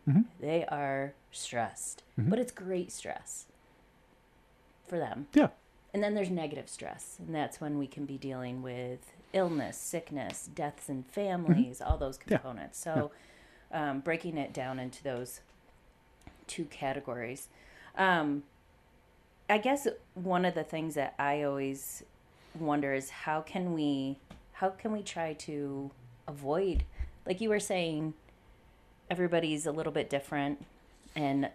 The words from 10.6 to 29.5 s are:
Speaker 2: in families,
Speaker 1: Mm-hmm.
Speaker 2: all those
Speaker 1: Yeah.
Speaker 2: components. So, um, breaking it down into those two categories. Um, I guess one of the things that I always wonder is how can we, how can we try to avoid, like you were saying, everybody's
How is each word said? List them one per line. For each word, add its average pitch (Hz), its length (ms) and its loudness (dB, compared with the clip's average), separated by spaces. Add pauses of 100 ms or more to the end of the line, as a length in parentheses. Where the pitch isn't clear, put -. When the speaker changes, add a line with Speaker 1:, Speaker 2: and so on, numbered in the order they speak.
Speaker 2:
in 131 160 -4
families, 180 760 2
Speaker 1:
Mm-hmm. - 100 -2
Speaker 2:
all - 80 4
those 135 280 -4
Speaker 1:
Yeah. 180 120 4
Speaker 2:
components. 107 400 -6
So, 156 320 0 (640)
um, 147 280 0
breaking 165 380 -2
it 139 140 -4
down 131 260 -4
into 127 240 -8
those 123 380 -4 (1040)
two - 200 -6
categories. 135 840 -4 (480)
Um, 156 460 4 (1040)
I 208 100 6
guess 262 280 2 (280)
one 180 300 4
of 175 100 4
the 156 100 0
things 160 300 -4
that 143 240 0
I 143 240 2
always 139 600 -2 (560)
wonder 147 360 2
is 135 160 -2
how 156 300 -2
can 180 320 -2
we, 143 460 0 (340)
how 190 180 0
can 220 220 -4
we 208 100 -2
try 165 320 -4
to 143 560 -4 (380)
avoid, 156 560 0 (420)
like 185 140 -2
you 226 80 2
were 208 120 4
saying, 165 520 0 (960)
everybody's 165 560 2